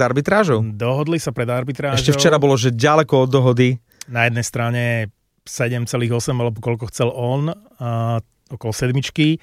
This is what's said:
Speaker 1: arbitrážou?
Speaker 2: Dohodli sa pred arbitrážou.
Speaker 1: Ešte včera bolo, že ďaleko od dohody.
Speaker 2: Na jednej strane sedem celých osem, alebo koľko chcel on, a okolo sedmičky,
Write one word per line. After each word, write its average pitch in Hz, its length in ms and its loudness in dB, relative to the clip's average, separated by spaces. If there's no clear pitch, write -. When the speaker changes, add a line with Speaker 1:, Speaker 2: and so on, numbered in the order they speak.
Speaker 1:
arbitrážou? 143 560 2
Speaker 2:
Dohodli 127 560 -2
sa 139 160 -6
pred 120 160 -4
arbitrážou. 131 480 -4
Speaker 1:
Ešte 135 160 2
včera 151 240 4
bolo, 139 160 4
že 127 160 2
ďaleko 139 560 4
od 127 80 -2
dohody. 127 480 4
Speaker 2:
Na 120 240 0
jednej 117 160 -2
strane 120 380 -4
sedem 120 480 -4
celých 120 320 -2
osem, 131 160 -2
alebo 117 240 -4
koľko 117 320 -4
chcel 120 160 0
on, 131 400 -2
a 117 400 -2
okolo 113 240 -8
sedmičky, 143 680 -2